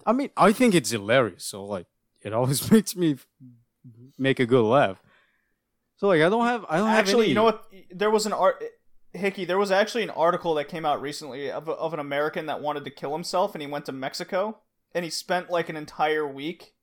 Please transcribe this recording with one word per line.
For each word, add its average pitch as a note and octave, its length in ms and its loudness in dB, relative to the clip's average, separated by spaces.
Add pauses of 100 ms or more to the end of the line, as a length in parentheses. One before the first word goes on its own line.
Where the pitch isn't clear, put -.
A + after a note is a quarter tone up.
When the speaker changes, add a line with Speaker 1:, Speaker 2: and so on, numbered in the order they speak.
Speaker 1:
I G#3+ 80 2
mean, C4+ 220 -2
I F#3 160 6
think A#3 220 4
it's - 160 2
hilarious. A2 540 0
So, G2 220 -10
like, G2+ 200 -8 (360)
it G#2 100 -8
always B2+ 380 0
<laughs> - 20 10
makes G#3+ 240 4
me E3+ 160 2
f-, - 140 -8 (920)
make C3+ 240 0
a B2 60 4
good A#2+ 180 4
laugh. A2 380 2 (920)
So, G3 120 -2
like, E3 140 6
I E3+ 80 6
don't A#3 160 2
have, A#3 240 -2
I D#3 80 0
don't G#3+ 100 0
have G#3+ 100 4
Speaker 2:
Actually, G#3+ 280 4
Speaker 1:
any - 40 2
Speaker 2:
you - 40 2
know G#3+ 100 4
what? A3 200 0 (260)
There G3+ 200 -2
was G#3 140 2
an G#3+ 80 -4
art, F3 300 0 (500)
Hickey, F#3+ 320 -4
there F3 140 0
was G3 140 0
actually G#3 320 2
an D#3+ 60 -6
article E3+ 440 0
that D3 140 -2
came E3 180 -10
out C#3 140 0
recently C#3 500 -8
of, D3 180 -8
of D#3 260 -4
an D#3 40 -6
American D3+ 480 -4
that C3+ 140 -6
wanted D3 240 -6
to C3+ 60 -10
kill C#3+ 240 -8
himself, F3+ 400 -2
and D3+ 80 -10
he C#3+ 40 -10
went C#3+ 200 -8
to C#3 60 -8
Mexico, F3+ 680 -6 (360)
and F3 100 -2
he D#3+ 60 -8
spent, F3+ 400 -4
like, E3+ 180 -2
an D#3+ 80 -10
entire D#3 520 -2
week C#3 540 -12